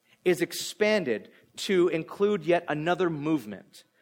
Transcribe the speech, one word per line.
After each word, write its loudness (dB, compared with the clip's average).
is 4
expanded -2
to 2
include -2
yet 2
another 0
movement, -6